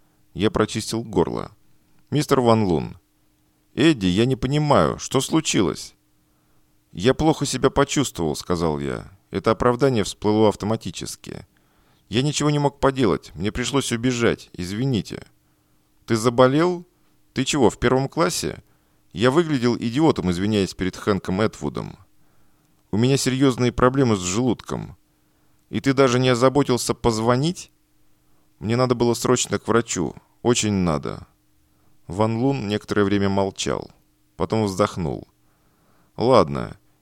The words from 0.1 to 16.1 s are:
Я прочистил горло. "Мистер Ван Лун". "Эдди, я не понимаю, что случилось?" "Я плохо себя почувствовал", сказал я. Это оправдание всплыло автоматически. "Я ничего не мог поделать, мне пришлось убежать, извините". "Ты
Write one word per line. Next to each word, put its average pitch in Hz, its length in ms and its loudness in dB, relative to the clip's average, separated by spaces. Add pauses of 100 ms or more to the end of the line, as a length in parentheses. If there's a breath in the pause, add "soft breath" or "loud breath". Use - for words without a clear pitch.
Я 98 160 -2
прочистил 110 540 -4
горло. 65 480 -2 (580)
"Мистер 139 300 2
Ван 113 240 4
Лун". 73 340 -2 (760)
"Эдди, 131 320 2
я 95 200 2
не 131 80 0
понимаю, 127 640 2
что - 220 -2
случилось?" - 760 -2 (960)
"Я 123 240 0
плохо 151 320 0
себя 127 240 0
почувствовал", 120 640 0
сказал 82 460 -2
я. 64 320 -8 (180)
Это 98 220 0
оправдание 120 500 2
всплыло 107 460 2
автоматически. - 960 -6 (640)
"Я 123 140 0
ничего 147 280 0
не 147 80 0
мог 143 220 -2
поделать, 131 560 0
мне 95 160 -4
пришлось 127 400 -2
убежать, 117 640 0
извините". 104 720 -4 (800)
"Ты 113 120 -2